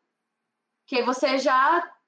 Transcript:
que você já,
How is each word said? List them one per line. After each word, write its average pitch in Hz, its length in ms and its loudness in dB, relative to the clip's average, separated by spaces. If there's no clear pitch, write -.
que 247 160 -2
você 262 360 -2
já, 277 500 2